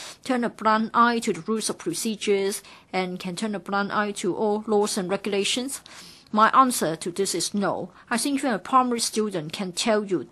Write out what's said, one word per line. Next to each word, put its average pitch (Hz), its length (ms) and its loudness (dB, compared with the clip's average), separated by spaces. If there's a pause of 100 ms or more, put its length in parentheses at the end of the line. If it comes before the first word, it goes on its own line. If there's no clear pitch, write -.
(240)
turn 247 200 0
a 220 60 -2
blind 220 460 2
eye 233 240 4
to 220 140 0
the 160 80 -8
rules 214 280 -2
of - 80 -6
procedures 196 840 -2 (280)
and 185 280 -2
can 180 160 -8
turn 214 180 -4
a 196 60 -6
blind 202 320 -2
eye 208 220 0
to 180 220 -2
all 214 300 0
laws 208 320 2
and 180 140 -2
regulations? 202 680 -2 (500)
My 214 180 6
answer 240 460 4
to 170 160 -8
this 190 240 -2
is - 180 -4
no. 175 380 -2 (180)
I 233 80 0
think 277 220 0
even 262 140 0
a 190 40 0
primary 247 440 2
student 190 520 -2
can 185 200 -6
tell 214 320 0
you 175 260 -2